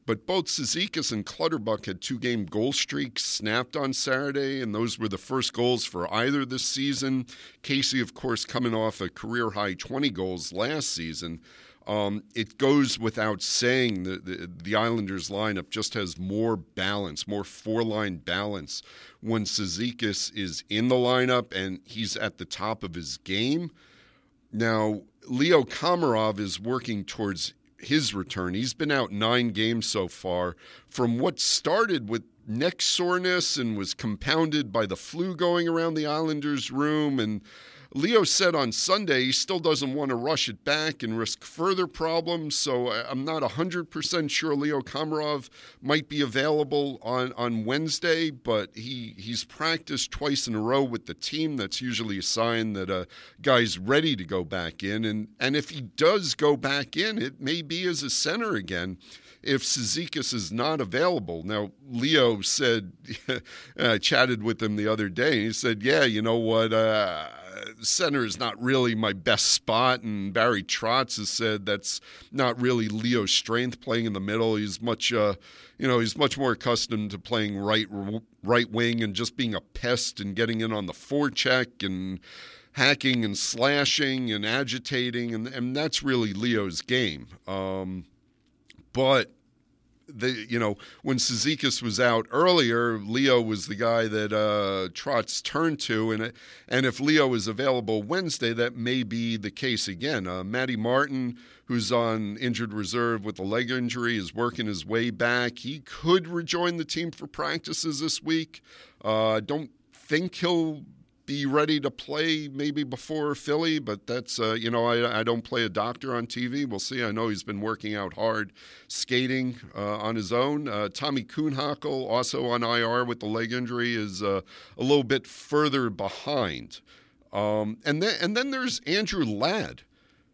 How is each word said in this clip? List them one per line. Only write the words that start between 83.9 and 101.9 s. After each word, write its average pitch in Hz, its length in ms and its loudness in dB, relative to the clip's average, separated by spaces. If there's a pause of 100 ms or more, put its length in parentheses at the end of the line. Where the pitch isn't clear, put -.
and 104 140 -2
agitating, 123 880 -2
and, 113 140 -4
and 131 280 -4
that's 147 280 0
really 120 300 2
Leo's 101 480 0
game. 95 460 -2 (200)
Um, 95 580 -4 (880)
but 131 380 4 (760)
the, 120 400 -4
you 117 100 -2
know, 107 200 0 (240)
when 135 160 0
Cizikas 123 640 0
was 113 180 -2
out 117 320 4
earlier, 120 680 4
Leo 123 420 4
was 110 260 -2
the 104 80 -6
guy 117 320 2
that, 107 240 0
uh, 101 640 2
Trotz - 500 -2
turned 151 380 0
to, 113 300 0
and, 110 220 -2 (360)
and 131 160 2
if 127 140 0
Leo 143 340 6
is 104 140 0
available 113 560 2
Wednesday, 143 500 0
that 120 240 0
may 123 260 0
be 113 340 -2
the 101 140 -6
case 120 360 -2
again. 101 380 -4
Uh, 92 180 -4
Matty 123 340 -2
Martin, 127 600 0 (280)
who's 117 260 -2